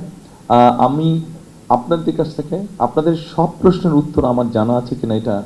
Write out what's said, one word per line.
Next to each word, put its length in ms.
আহ, 320
আমি 400
আপনাদের 480
কাছ 200
থেকে 300
আপনাদের 380
সব 120
প্রশ্নের 340
উত্তর 300
আমার 260
জানা 260
আছে 180
কিনা, 200
এটা 320